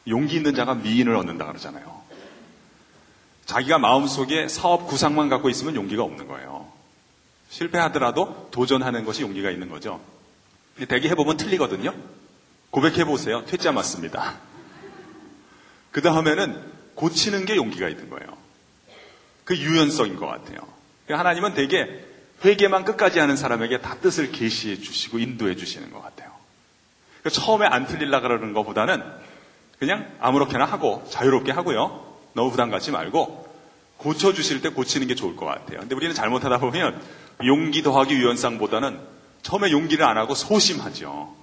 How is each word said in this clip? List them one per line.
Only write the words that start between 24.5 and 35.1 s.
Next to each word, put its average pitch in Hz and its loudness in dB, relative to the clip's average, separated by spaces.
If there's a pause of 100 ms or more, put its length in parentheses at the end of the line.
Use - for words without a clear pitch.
주시고 - -6
인도해 117 -2
주시는 87 -12
것 - -16
같아요. - -20 (920)
그러니까 151 -2
처음에 208 4
안 127 2
틀리려 139 0
그러는 117 -2
것보다는 107 0 (760)
그냥 196 -4
아무렇게나 131 2
하고 160 -2
자유롭게 131 2
하고요. 170 -2 (280)
너무 123 2
부담 120 0
갖지 95 -4
말고 95 -2 (480)
고쳐주실 156 0
때 120 -2
고치는 131 -2
게 123 0